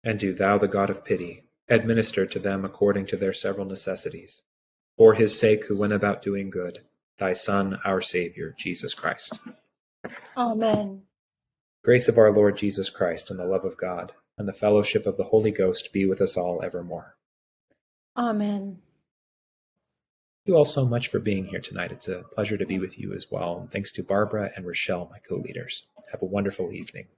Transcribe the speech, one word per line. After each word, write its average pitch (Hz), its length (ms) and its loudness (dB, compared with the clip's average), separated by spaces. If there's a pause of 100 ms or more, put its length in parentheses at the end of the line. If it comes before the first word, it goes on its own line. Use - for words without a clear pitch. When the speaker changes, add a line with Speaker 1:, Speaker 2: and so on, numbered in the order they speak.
Speaker 1:
and 107 100 0
do 101 160 0
thou, 98 240 4
the 101 120 2
God 98 200 0
of - 140 -8
pity, 87 400 -4 (240)
administer 110 600 2
to 101 120 -8
them 98 240 -2
according 98 440 0
to 98 100 -4
their 98 160 -2
several 98 320 -6
necessities. - 760 -10 (540)
For 110 180 12
his 107 240 4
sake 107 280 4
who 101 120 -4
went 104 140 0
about 101 300 0
doing 98 280 -4
good, 90 300 -8 (400)
thy 95 140 0
Son, 98 500 -2
our 95 160 0
Savior, 85 580 -4
Jesus 82 360 -8
Christ. - 440 -8 (1000)
Speaker 2:
Amen. 214 640 -2 (840)
Speaker 1:
Grace 123 240 6
of 113 100 4
our 107 160 10
Lord 104 220 6
Jesus 98 340 -2
Christ 87 420 -4
and 92 60 -8
the 92 80 -8
love 95 200 0
of 87 100 -6
God 87 380 -8 (240)
and 101 100 -6
the 95 60 -6
fellowship 104 540 2
of 95 100 -2
the 92 80 -2
Holy 107 260 4
Ghost 92 400 0
be 98 140 2
with 95 160 0
us 95 160 0
all 90 260 -2
evermore. 87 540 -10 (1000)
Speaker 2:
Amen. 208 640 -2 (1700)
Speaker 1:
Thank 185 80 4
you - 20 6
all 151 80 8
so 139 220 2
much 120 240 0
for 110 100 -2
being 98 280 -2
here 90 120 -8
tonight. 87 320 -8
It's - 160 -14
a 90 240 -8
pleasure 104 260 -4
to 95 80 -2
be 95 140 -4
with 92 180 -8
you 98 160 -10
as - 160 -10
well. 87 300 -6
And - 100 -14
thanks 104 240 -6
to 95 100 -8
Barbara 104 520 0
and 92 100 -12
Rochelle, 90 460 -4
my 98 80 -20
co-leaders. - 640 -10 (300)
Have - 80 -10
a 95 40 -4
wonderful 95 460 -4
evening. - 360 -14 (100)